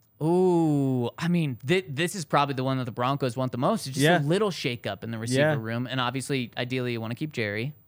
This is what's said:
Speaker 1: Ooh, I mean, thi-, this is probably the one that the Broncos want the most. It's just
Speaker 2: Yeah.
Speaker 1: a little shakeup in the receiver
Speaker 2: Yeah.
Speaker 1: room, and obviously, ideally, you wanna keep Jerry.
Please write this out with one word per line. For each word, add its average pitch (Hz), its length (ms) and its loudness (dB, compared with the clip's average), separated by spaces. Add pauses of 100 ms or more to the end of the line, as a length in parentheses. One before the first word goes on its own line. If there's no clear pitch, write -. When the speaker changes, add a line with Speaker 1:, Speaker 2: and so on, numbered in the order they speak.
(240)
Speaker 1:
Ooh, 151 960 4
I 170 100 -2
mean, 160 300 2
thi-, 180 320 0
this 160 260 -2
is 185 80 -6
probably 143 320 2
the 131 80 -2
one 131 140 0
that 127 80 -2
the 113 80 -8
Broncos 123 420 -2
want 127 160 -2
the 120 60 -6
most. 170 300 0
It's 135 80 -8
just 131 80 4
Speaker 2:
Yeah. 160 180 6
Speaker 1:
a - 20 -2
little 190 260 2
shakeup 120 540 -6
in 113 80 -8
the 113 80 -6
receiver 123 220 0
Speaker 2:
Yeah. 151 180 4
Speaker 1:
room, 117 280 -4
and 127 120 -4
obviously, 127 560 -2
ideally, 123 380 -2
you 117 80 -4
wanna 113 140 -6
keep 156 180 -6
Jerry. 113 400 -4 (140)